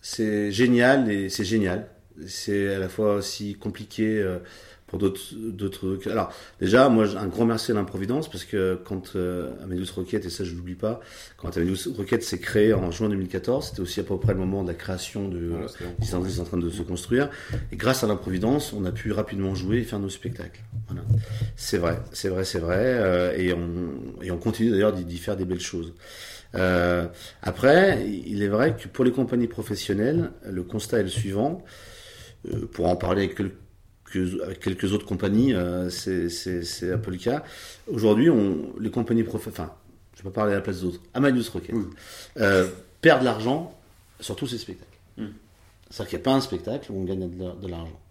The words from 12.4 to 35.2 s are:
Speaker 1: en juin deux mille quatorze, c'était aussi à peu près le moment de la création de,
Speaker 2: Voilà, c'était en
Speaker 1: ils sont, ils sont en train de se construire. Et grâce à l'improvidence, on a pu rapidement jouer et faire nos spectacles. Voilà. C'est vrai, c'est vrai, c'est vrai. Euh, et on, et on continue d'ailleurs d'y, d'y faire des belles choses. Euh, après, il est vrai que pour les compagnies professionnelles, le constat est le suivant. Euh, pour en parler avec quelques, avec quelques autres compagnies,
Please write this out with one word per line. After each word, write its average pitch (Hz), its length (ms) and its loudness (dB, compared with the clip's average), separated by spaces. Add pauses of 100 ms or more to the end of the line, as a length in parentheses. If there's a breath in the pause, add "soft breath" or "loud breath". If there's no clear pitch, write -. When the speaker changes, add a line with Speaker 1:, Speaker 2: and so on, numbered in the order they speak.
Speaker 1:
en 92 180 0
juin 107 180 0
deux 101 60 0
mille 95 140 -2
quatorze, - 400 -2
c'était - 100 -10
aussi 90 200 -4
à 95 40 -2
peu 95 160 -2
près 107 140 2
le 92 60 0
moment 95 220 0
de 90 60 -2
la 85 80 -4
création 98 520 -6
de, 90 200 -6
Speaker 2:
Voilà, 82 220 -4
c'était - 160 -12
en 87 140 -8
Speaker 1:
ils 113 60 0
sont, 92 200 -2
ils 98 80 -2
sont 87 100 -2
en - 20 -4
train 87 120 -4
de 85 120 0
se 87 140 -6
construire. 120 480 0 (400 loud breath)
Et - 40 -10
grâce 123 280 2
à 117 40 2
l'improvidence, 104 680 0
on 104 120 -2
a 90 60 -2
pu 110 200 -4
rapidement 98 440 -2
jouer 95 220 0
et 120 60 0
faire 107 160 -6
nos 98 100 -2
spectacles. - 520 -10 (280)
Voilà. 87 120 -8 (540 loud breath)
C'est - 240 -2
vrai, 85 180 2 (140)
c'est - 180 -4
vrai, 92 160 0
c'est 92 140 -2
vrai. 85 180 0
Euh, 95 580 2
et 90 180 2
on, 85 680 -4
et 90 80 -8
on 90 80 -2
continue 110 320 2
d'ailleurs 104 240 4
d'y, 90 120 -4
d'y 85 120 -8
faire 101 200 -4
des 95 80 -2
belles 90 160 -2
choses. 82 320 -8 (600 loud breath)
Euh, 87 540 4 (340 loud breath)
après, 156 680 6
il 101 360 -2
est 101 40 2
vrai 110 280 4
que - 120 -14
pour - 180 0
les 123 60 6
compagnies 120 360 2
professionnelles, 110 840 0 (180)
le 92 140 -4
constat 107 380 -2
est 101 40 2
le 92 60 -2
suivant. 110 540 -2 (920 loud breath)
Euh, - 180 -4
pour 85 180 0
en 90 80 4
parler 92 260 2
avec 92 120 -2
quelques, - 1080 -6
avec 92 160 -8
quelques 95 340 -2
autres 107 120 0
compagnies, 107 480 2